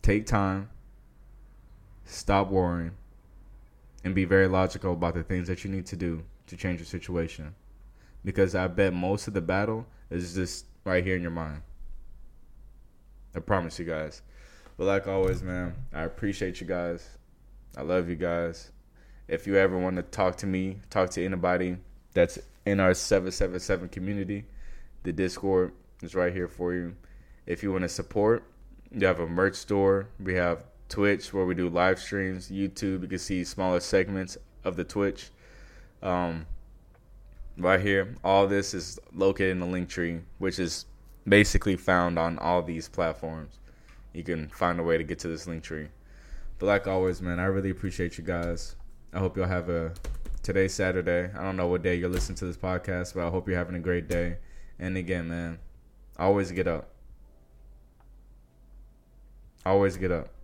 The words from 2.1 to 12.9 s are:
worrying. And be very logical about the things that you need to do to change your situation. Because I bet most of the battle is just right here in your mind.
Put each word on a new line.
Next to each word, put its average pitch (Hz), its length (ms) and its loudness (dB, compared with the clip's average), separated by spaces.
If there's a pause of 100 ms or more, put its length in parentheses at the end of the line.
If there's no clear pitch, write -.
worrying. 87 440 2 (1080)
And 95 120 -2
be 95 100 4
very 95 240 6
logical 92 460 2
about 85 200 0
the 85 80 -2
things 90 260 -2
that 90 140 -4
you 98 80 -6
need 92 160 -4
to 98 100 -8
do 85 260 -4 (240)
to 87 100 -16
change 87 240 -2
your 82 60 -12
situation. 80 680 -6 (680)
Because 95 300 4
I 92 120 2
bet 90 280 2
most 92 340 0
of 104 60 -8
the 92 80 0
battle 107 440 0 (220)
is 87 260 -4
just 92 300 -4 (200)
right 90 200 2
here 92 120 0
in 87 60 -4
your 85 80 -4
mind. 80 300 -6 (1700)